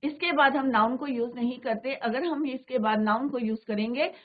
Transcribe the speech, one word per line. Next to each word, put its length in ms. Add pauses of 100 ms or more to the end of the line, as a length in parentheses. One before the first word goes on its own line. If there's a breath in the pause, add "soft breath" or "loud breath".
इसके 280
बाद 240
हम 100
नाउन 320
को 100
यूज़ 260
नहीं 260
करते। 360
अगर 280
हम 240
इसके 300
बाद 220
noun 300
को 100
यूज़ 260
करेंगे 460 (140 soft breath)